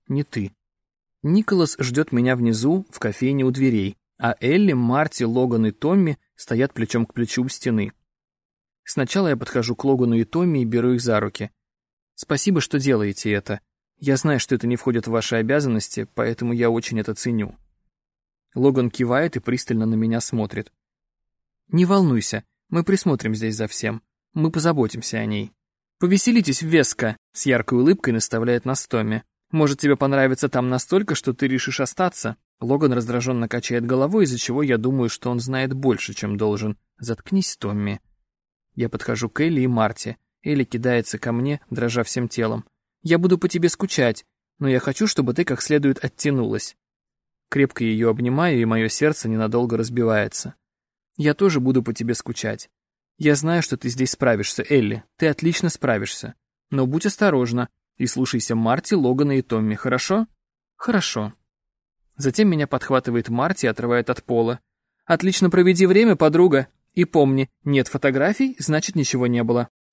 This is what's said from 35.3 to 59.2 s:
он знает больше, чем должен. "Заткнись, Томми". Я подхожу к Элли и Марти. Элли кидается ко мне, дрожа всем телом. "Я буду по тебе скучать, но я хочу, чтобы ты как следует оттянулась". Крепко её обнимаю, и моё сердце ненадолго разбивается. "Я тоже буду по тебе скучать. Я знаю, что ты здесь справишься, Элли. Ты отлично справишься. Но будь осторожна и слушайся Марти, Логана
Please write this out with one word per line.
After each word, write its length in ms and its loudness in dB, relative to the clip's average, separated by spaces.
он 80 -2
знает 360 -4
больше, 400 -2
чем 240 -6
должен. 400 -2
"Заткнись, 600 -4
Томми". 420 -4
Я 140 -2
подхожу 400 -4
к 120 -8
Элли 200 2
и 60 2
Марти. 500 -2
Элли 220 0
кидается 540 -2
ко 120 -6
мне, 380 -4
дрожа 360 -2
всем 220 -4
телом. 380 -4
"Я 160 2
буду 180 4
по 120 -2
тебе 200 0
скучать, 560 0
но 80 -2
я 140 2
хочу, 260 -2
чтобы 280 0
ты 100 0
как 160 -4
следует 420 2
оттянулась". 720 -2
Крепко 340 0
её 240 2
обнимаю, 500 2
и 60 4
моё 240 2
сердце 400 0
ненадолго 480 0
разбивается. 760 -2
"Я 180 2
тоже 260 2
буду 220 2
по 100 -6
тебе 220 -4
скучать. 560 -6
Я 160 4
знаю, 280 2
что 140 -4
ты 140 -6
здесь 220 0
справишься, 560 0
Элли. 360 2
Ты 100 0
отлично 420 0
справишься. 680 -4
Но 160 2
будь 180 -2
осторожна 640 2
и 80 0
слушайся 480 -2
Марти, 400 0
Логана 440 2